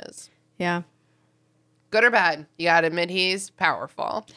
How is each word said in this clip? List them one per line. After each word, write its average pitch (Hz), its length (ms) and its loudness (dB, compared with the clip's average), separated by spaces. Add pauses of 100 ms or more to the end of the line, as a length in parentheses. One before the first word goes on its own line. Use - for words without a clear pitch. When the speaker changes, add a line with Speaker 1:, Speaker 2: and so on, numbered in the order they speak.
Speaker 1:
is. - 220 -20 (280)
Speaker 2:
Yeah. 175 260 -4 (1080)
Speaker 1:
Good 220 140 4
or 240 60 6
bad, 170 340 2 (120)
you 165 100 -4
gotta 165 200 4
admit 175 220 -2
he's 185 400 -2
powerful. 135 760 -4 (120)